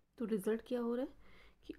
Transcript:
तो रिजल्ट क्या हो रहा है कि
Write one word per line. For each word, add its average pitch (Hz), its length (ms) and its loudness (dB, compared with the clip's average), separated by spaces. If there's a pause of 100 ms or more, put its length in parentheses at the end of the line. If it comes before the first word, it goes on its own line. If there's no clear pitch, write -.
(180)
तो 240 60 0
रिजल्ट 214 420 2
क्या 247 140 0
हो 233 140 2
रहा 254 100 2
है - 80 -2 (540)
कि - 120 -8